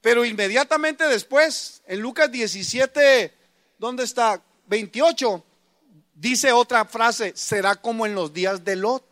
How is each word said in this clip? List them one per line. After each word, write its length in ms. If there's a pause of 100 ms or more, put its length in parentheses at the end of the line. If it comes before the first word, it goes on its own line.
Pero 240
inmediatamente 800
después, 800
en 140
Lucas 320
diecisiete, 1000 (460)
¿dónde 260
está? 380 (240)
Veintiocho, 800 (720)
dice 380
otra 340
frase, 500
"Será 400
como 300
en 80
los 180
días 320
de 120
Lot". 360